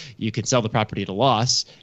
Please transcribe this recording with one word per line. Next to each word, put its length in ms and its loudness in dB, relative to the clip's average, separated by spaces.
You 120 -2
could 160 -4
sell 140 4
the 80 -2
property 320 -2
at 80 -6
a 60 -6
loss, 500 2